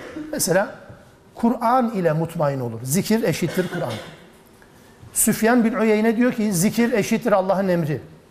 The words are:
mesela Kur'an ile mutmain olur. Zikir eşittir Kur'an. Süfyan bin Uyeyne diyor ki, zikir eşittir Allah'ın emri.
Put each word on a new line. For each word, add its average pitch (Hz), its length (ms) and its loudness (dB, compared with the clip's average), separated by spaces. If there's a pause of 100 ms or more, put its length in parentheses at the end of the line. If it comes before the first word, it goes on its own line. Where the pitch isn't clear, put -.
(320)
mesela 202 440 0 (600)
Kur'an 240 540 2
ile 180 240 0
mutmain 151 460 -2
olur. 117 240 -6
Zikir 202 400 0
eşittir 180 500 -2
Kur'an. 147 200 -6 (1200)
Süfyan 226 500 2
bin 233 100 2
Uyeyne 220 440 2
diyor 240 160 2
ki, 214 200 -2
zikir 220 380 2
eşittir 226 400 0
Allah'ın 190 360 2
emri. 156 340 0 (300)